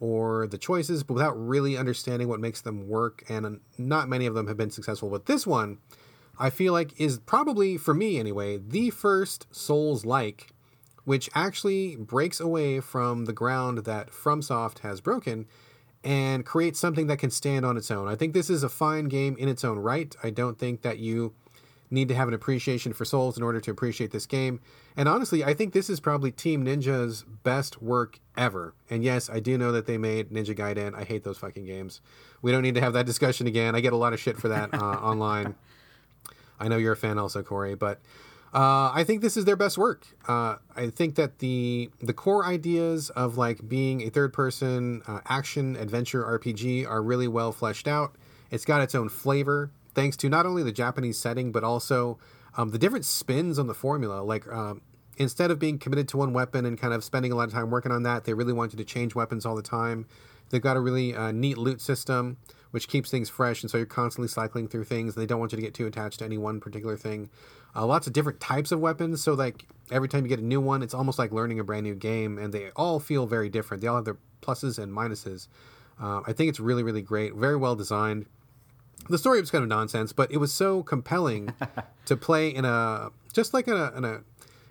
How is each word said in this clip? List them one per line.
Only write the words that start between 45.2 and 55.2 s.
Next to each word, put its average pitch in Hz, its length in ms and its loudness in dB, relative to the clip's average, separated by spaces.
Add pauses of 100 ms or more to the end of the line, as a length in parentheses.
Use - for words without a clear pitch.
action 135 500 -2
adventure 117 480 -2
R 113 140 0
P 117 140 -4
G 123 340 -2
are 110 160 0
really 123 240 2
well 117 240 0
fleshed 110 380 -2
out. 147 260 0 (380)
It's 120 120 -2
got 147 160 4
its 135 140 2
own 113 140 2
flavor, 143 640 0 (240)
thanks 139 220 2
to 139 100 2
not 165 180 4
only 180 160 0
the 123 80 0
Japanese 120 480 -2
setting, 123 320 -2
but 110 140 0
also, 120 540 2 (380)
um, 117 140 0
the 113 80 0
different 196 260 2
spins 151 540 0
on 135 80 2
the 113 80 -2
formula. 120 480 -2
Like, 107 240 -2
um, 107 340 -6 (360)
instead 170 340 2